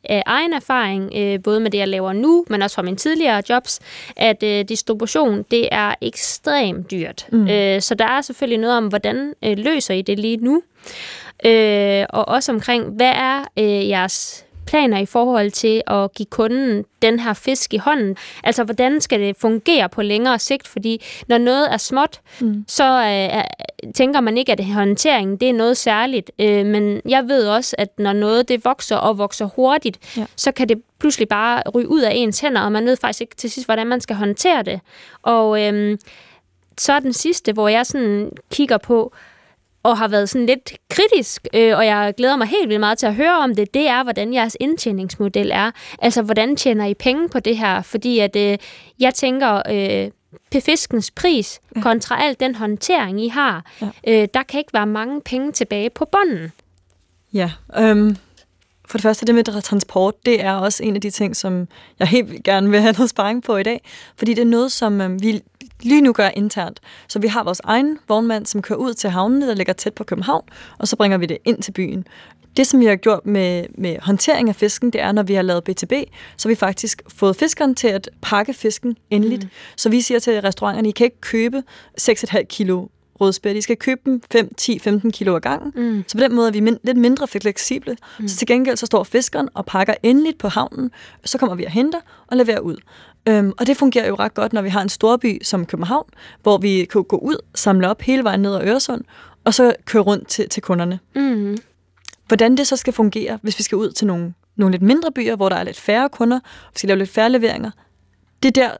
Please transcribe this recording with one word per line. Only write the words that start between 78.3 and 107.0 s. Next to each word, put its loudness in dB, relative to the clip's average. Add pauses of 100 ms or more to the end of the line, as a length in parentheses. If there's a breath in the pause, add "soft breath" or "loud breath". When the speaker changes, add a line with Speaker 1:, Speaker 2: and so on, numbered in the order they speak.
Speaker 2:
fisken -4 (140)
endeligt. 0
Speaker 1:
Mm. -12 (280 loud breath)
Speaker 2:
Så 0
vi 4
siger 0
til 0
restauranterne, -2
"I 0
kan 2
ikke -2
købe -2 (360 loud breath)
seks 0
et -10
halvt 0
kilo -2 (340)
rødspætte. 0
I -4
skal -2
købe -2
dem 0 (100)
fem, 2
ti, -2
femten 0
kilo 0
ad -2
gangen." -6
Speaker 1:
Mm. -4
Speaker 2:
Så -6
på 4
den 2
måde 4
er 0
vi -2
min-, 2
lidt 0
mindre 2
fleksible. -6 (220 loud breath)
Speaker 1:
Mm. -6
Speaker 2:
Så -6
til -2
gengæld 2
så -6
står 2
fiskeren -2
og -10
pakker 0
endeligt 4
på -4
havnen, -4 (340 loud breath)
så -4
kommer 0
vi -6
og -8
henter 0 (280 soft breath)
og -4
leverer 2
ud. -6 (520 soft breath)
Øhm, 2
og 0
det 2
fungerer 2
jo -2
ret -4
godt, -2
når 0
vi -4
har -2
en -4
storby 0
som -2
København, -4 (360 loud breath)
hvor 4
vi 0
kan 0
gå -2
ud, -2 (180)
samle 2
op -4
hele 0
vejen 0
ned 0
ad -4
Øresund, -2 (420 loud breath)
og 2
så 6 (100)
køre 2
rundt 0
til, -4
til -6
kunderne. -2 (160)
Speaker 1:
Mm. -2 (680)
Speaker 2:
Hvordan 4
det 0
så 0
skal -4
fungere, -2
hvis -6
vi -4
skal -2
ud -2
til -2
nogle, -4 (220)
nogle 4
lidt 0
mindre 4
byer, -2
hvor 0
der 0
er -4
lidt -12
færre 0
kunder, 0 (320 loud breath)
vi -10
skal -2
lave 4
lidt -2